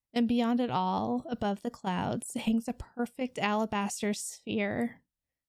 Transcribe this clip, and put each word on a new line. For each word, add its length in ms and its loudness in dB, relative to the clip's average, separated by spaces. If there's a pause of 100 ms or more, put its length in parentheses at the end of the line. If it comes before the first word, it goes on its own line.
(120)
And 160 2
beyond 320 4
it 100 2
all, 580 2
above 340 -2
the 80 -4
clouds, 640 -2
hangs 340 2
a 40 -4
perfect 640 -6
alabaster 760 0
sphere. 840 -4 (480)